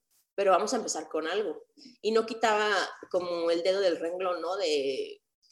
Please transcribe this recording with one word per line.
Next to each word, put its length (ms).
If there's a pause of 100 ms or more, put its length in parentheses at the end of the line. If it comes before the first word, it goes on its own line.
(340)
pero 180
vamos 220
a 20
empezar 320
con 180
algo. 380 (380)
Y 100
no 140
quitaba 440 (400)
como 400
el 120
dedo 180
del 180
renglón, 420
¿no? 160
De 680 (300)